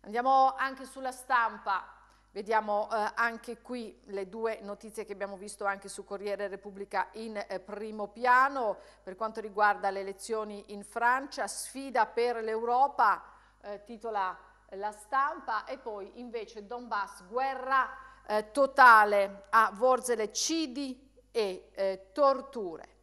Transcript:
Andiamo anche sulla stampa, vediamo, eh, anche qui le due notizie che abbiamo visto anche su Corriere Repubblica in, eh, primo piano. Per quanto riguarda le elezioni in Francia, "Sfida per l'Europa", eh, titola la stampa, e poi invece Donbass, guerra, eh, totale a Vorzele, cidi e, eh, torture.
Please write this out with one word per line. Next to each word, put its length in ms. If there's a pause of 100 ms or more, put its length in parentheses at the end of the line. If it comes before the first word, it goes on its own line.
Andiamo 540
anche 300
sulla 260
stampa, 840 (340)
vediamo, 640
eh, 240
anche 440
qui 460
le 240
due 320
notizie 420
che 100
abbiamo 220
visto 300
anche 240
su 160
Corriere 420
Repubblica 640
in, 340
eh, 120
primo 500
piano. 680 (240)
Per 140
quanto 260
riguarda 480
le 120
elezioni 720
in 100
Francia, 640
"Sfida 580
per 380
l'Europa", 800 (380)
eh, 220
titola 540 (320)
la 220
stampa, 720
e 140
poi 400
invece 480
Donbass, 580
guerra, 640 (380)
eh, 240
totale 1000
a 240
Vorzele, 580
cidi 800 (200)
e, 420
eh, 380
torture. 920